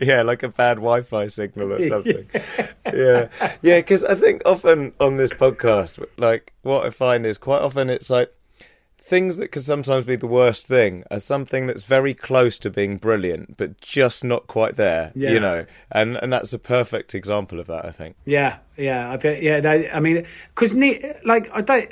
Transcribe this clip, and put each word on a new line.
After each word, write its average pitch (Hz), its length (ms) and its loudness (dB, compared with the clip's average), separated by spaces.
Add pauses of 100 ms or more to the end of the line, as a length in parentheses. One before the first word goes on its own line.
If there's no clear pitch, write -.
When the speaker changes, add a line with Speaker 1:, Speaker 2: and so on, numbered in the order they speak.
Speaker 1:
yeah, 127 220 4
like 120 220 -2
a 123 40 -6
bad 120 280 2
Wi-Fi 117 500 -2
signal 101 460 -6
or 104 100 -2
Speaker 2:
<laughs> - 60 0
Speaker 1:
something. 101 420 -4 (640)
Yeah, 123 340 4 (320)
yeah, 170 220 6
'cause 190 220 0
I 196 100 2
think 403 320 2
often 165 540 2
on 135 180 2
this 131 120 2
podcast, 110 720 0 (140)
like, 113 460 -2
what 135 240 -2
I 123 40 -4
find 123 360 0
is 107 120 -2
quite 139 220 0
often 135 300 -2
it's - 180 -6
like, 123 240 2 (640)
things 185 380 0
that - 160 -8
can 143 100 -8
sometimes 135 420 -2
be 123 120 -2
the 117 100 -8
worst 120 400 2
thing 104 460 2
are 104 80 -6
something 131 480 -4
that's - 160 -8
very 135 280 2
close 127 460 0
to 110 100 -8
being 101 280 -2
brilliant, 92 600 -2
but 87 240 -6
just - 440 0
not 120 240 -4
quite 110 260 0
there, 82 400 0
Speaker 2:
Yeah. 135 160 -2
Speaker 1:
you 113 80 4
know? 87 260 -2 (280)
And, 113 240 0
and 127 160 -4
that's 120 200 -2
a 117 60 -8
perfect 120 560 -4
example 98 460 -6
of 85 80 -14
that, 82 160 -8
I 82 80 -12
think. 80 320 -16
Speaker 2:
Yeah, 139 320 0 (200)
yeah, 131 360 -6
I 135 40 -8
think, 151 280 -2
yeah, 151 160 2
that, 156 340 2
I 156 60 -2
mean, 165 260 0 (300)
'cause 233 160 2
ne-, 262 280 2 (240)
like, 226 300 2
I 214 60 -4
don't, 233 320 0